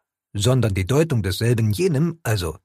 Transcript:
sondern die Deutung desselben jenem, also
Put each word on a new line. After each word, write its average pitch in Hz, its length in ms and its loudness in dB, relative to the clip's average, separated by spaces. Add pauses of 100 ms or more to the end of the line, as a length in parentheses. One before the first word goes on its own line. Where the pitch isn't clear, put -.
(340)
sondern 110 400 2
die 92 120 -2
Deutung 131 380 0
desselben 107 480 0
jenem, 165 520 0
also 87 420 -4